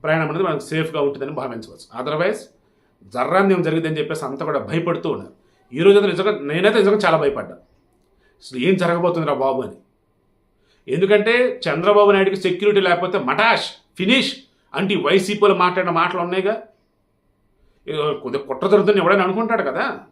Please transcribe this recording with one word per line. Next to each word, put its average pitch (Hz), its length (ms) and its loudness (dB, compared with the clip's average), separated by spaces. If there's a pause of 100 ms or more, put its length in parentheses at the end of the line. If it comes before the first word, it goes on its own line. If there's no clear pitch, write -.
ప్రయాణం 156 260 0
అనేది 175 200 -2
మనకు 147 220 -4
సేఫ్గా 156 360 -4
ఉంటుందని 139 340 -6
భావించవచ్చు. 117 460 -12 (120)
Otherwise 156 420 -4 (720)
జర్రాంది 185 400 2
ఏం 175 120 0
జరిగిందని 160 340 -2
చెప్పేసి 151 280 -6
అంతా 139 160 -8
కూడా 143 160 -2 (100)
భయపడుతూ 165 440 -4
ఉన్నారు. 95 200 -12 (440)
ఈ - 60 -6
రోజు 202 140 8
అయితే 202 140 2
నిజంగా, 190 200 -2 (180)
నేనైతే 190 280 2
నిజంగా 202 280 4
చాలా 160 160 4
భయపడ్డా, 139 340 -4 (880)
అసలు 131 240 -14
ఏం 190 160 4
జరగబోతుందిరా 170 520 0 (100)
బాబు 131 220 0
అని. - 120 -16 (1160)
ఎందుకంటే 214 720 2
చంద్రబాబు 202 440 4
నాయుడుకి 196 260 2
సెక్యూరిటీ 190 520 0
లేకపోతే 180 300 0
మటాష్, 190 500 2 (300)
ఫినిష్ 233 340 0 (420)
అంటే 196 200 -2
ఈ 175 140 0
వైసీపీలో 196 560 2
మాట్లాడిన 180 360 -2
మాటలు 175 260 -2
ఉన్నాయిగా, 190 300 -2 (1300)
ఏదో 151 140 -6 (200)
కొద్దిగా 135 220 -6
కుట్ర 127 280 -6
జరుగుతుందని 196 320 4
ఎవడైనా 190 240 4
అనుకుంటాడు 220 420 -2
కదా. 190 160 -4 (260)